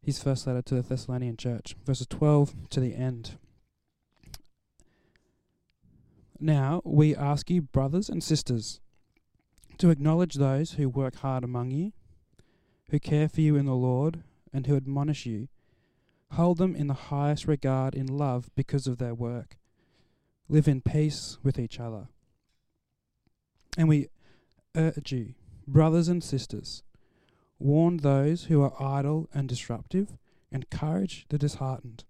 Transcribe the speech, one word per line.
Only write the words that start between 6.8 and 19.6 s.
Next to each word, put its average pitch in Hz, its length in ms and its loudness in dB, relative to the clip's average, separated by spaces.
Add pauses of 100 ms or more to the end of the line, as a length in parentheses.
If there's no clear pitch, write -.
we 151 320 6
ask 143 320 -2
you, 175 140 2
brothers 139 480 -2
and 170 120 -4
sisters, 123 580 -2 (1000)
to 180 100 6
acknowledge 160 460 4
those 139 380 0
who 139 180 -2
work 131 260 -4
hard 131 260 -4
among 123 280 -4
you, 170 240 -4 (960)
who 147 100 2
care 151 300 2
for - 100 -2
you 151 160 6
in 143 80 4
the 135 100 0
Lord, 127 480 0 (300)
and 135 140 -4
who 143 100 4
admonish 139 480 -2
you. 113 240 -6 (840)
Hold 170 260 2
them 185 180 0
in 147 100 -2
the 143 80 -2
highest 143 520 -2
regard 131 480 0
in 135 120 -4
love 131 480 -4
because 139 320 -2
of 123 120 -4
their 120 160 -6
work. 117 420 -8 (920)